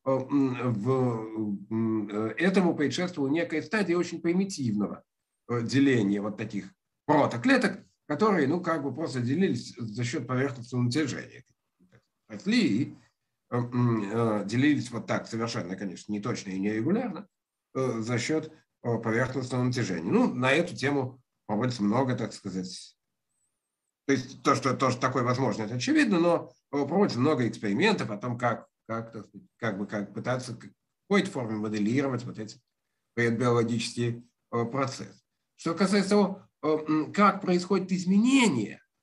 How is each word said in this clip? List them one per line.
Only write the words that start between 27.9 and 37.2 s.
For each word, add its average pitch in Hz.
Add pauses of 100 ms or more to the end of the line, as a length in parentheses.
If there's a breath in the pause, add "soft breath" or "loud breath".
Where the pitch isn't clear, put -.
о 104
том, 123
как, 120 (200)
как, 113
так 104
сказать, 92 (100)
как 107
бы, 101
как 104
пытаться 123
к-, -
в - (380)
какой-то 196
форме 110
моделировать 117
вот 92
эти 107 (540)
предбиологические, 117 (300)
э, 117
процессы. 123 (360)
Что -
касается 190
того, 202 (200)
э, 147
м, 156
как 196